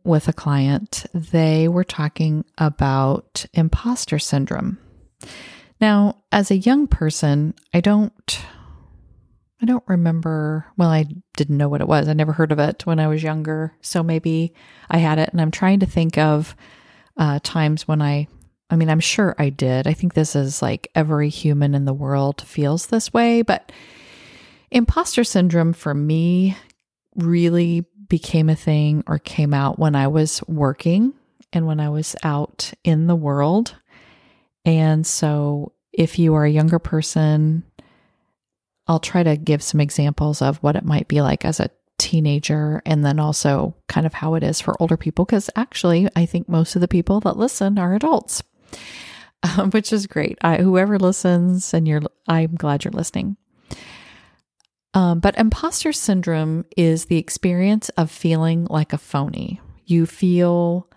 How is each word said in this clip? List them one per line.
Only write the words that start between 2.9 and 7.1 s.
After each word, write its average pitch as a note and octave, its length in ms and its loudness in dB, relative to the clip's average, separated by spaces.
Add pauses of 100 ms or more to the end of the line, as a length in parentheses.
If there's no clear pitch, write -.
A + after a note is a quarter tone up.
imposter E3 640 0
syndrome. - 580 -4 (1000)
Now, G#3 500 2
as G#3 220 0
a F#3+ 40 4
young C4 300 2
person, D3+ 680 0 (200)